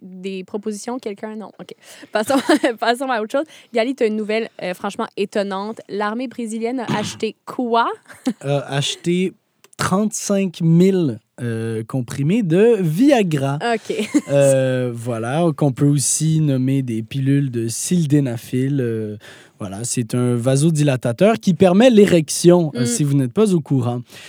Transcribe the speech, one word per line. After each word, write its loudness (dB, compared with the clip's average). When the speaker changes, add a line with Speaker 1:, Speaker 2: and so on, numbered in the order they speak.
Speaker 1:
Des -12
propositions, -10
quelqu'un, -12
non. -14
OK. -18
Passons, 0
<laughs> -2
passons 0
à -2
autre -8
chose. -2
Gali, 0
t'as 0
une -4
nouvelle, -4
euh, -4
franchement -8
étonnante. -4
L'armée -4
brésilienne -6
a -8
<coughs> -2
acheté -6
quoi ? -2
Speaker 2:
A -2
acheté -2
trente-cinq -2
mille, 4
euh, -4
comprimés -2
de 4
Viagra. 2
Speaker 1:
OK. -6
<laughs> 0
Speaker 2:
Euh, 2
voilà, -2
qu'on 2
peut 2
aussi 2
nommer 0
des -4
pilules 0
de -4
sildenafil. 0
Euh, -4
voilà, -10
c'est -4
un 0
vasodilatateur 2
qui 0
permet 6
l'érection, 6
euh, -2
Speaker 1:
Mm. 0
Speaker 2:
si 0
vous 2
n'êtes 0
pas 2
au 2
courant. -2